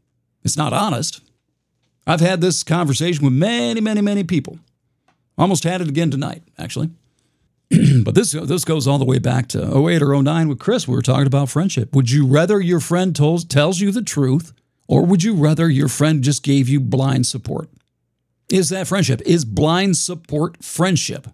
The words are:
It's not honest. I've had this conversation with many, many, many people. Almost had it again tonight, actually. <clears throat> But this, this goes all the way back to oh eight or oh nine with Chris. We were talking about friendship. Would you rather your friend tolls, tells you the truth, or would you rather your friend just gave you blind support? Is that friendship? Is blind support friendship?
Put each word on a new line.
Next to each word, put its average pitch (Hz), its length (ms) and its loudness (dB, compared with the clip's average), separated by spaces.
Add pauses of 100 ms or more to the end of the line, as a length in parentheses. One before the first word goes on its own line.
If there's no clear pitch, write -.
(440)
It's - 120 -2
not 151 160 -2
honest. 160 500 -4 (840)
I've 165 140 2
had 175 200 2
this 180 220 0
conversation 156 600 -2
with 135 80 4
many, 226 480 0
many, 214 200 -2
many 202 220 0
people. 165 380 -4 (760)
Almost 175 280 0
had 180 160 -2
it 170 80 -4
again 160 220 0
tonight, - 340 -8 (120)
actually. - 340 -8 (760)
<clears throat> 131 360 4
But - 100 -2
this, 208 160 2
this 156 340 -4
goes 156 220 -2
all 143 120 2
the 131 60 0
way 131 140 0
back 127 300 -2
to - 200 -6
oh 143 200 2
eight 165 140 2
or 143 120 2
oh 143 60 2
nine 156 280 2
with 135 120 -4
Chris. 220 260 -2
We 127 80 -2
were 120 80 -2
talking 135 240 2
about 139 220 0
friendship. 147 480 -2
Would 127 160 2
you 143 120 4
rather 170 360 2
your 175 180 0
friend 175 360 -2
tolls, 165 300 0
tells 156 360 0
you 202 100 0
the 220 120 -2
truth, 143 500 -2 (340)
or 147 180 4
would 175 200 4
you 220 100 0
rather 156 340 2
your 131 200 2
friend 147 340 0
just 143 220 0
gave 139 240 2
you 143 100 2
blind 131 480 0
support? - 420 -8 (800)
Is 185 200 2
that 190 180 -6
friendship? 165 360 0
Is 165 220 2
blind 160 520 0
support 165 680 -6
friendship? - 720 -2